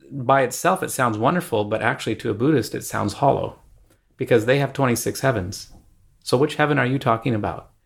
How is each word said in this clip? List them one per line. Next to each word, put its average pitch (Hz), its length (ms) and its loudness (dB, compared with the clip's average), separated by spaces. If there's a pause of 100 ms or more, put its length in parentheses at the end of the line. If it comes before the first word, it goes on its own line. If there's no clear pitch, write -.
(120)
by 135 320 2
itself, 170 400 0
it - 80 -6
sounds 117 260 0
wonderful, 123 480 0
but 110 160 -4
actually 117 360 -2
to 120 120 -6
a 107 40 0
Buddhist, 123 420 0
it 120 80 -8
sounds 104 300 -4
hollow 107 460 0 (580)
because 120 280 2
they 135 140 4
have 135 140 0
twenty-six 123 480 0
heavens. 101 500 -2 (540)
So 127 120 2
which 151 180 2
heaven 147 240 2
are 127 60 2
you 131 140 0
talking 117 360 0
about? 101 360 -6 (140)